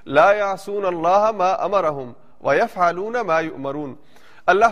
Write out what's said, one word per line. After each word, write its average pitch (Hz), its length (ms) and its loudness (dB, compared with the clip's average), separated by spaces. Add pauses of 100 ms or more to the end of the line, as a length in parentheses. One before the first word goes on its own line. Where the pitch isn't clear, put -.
"لا 160 260 6
یعصون 202 520 -4
اللہ 185 460 2
ما 190 180 0
امرہم 156 640 -2 (340)
ویفعلون 180 680 0
ما 185 280 0
یؤمرون۔" 139 540 -8 (520)
اللہ 190 260 4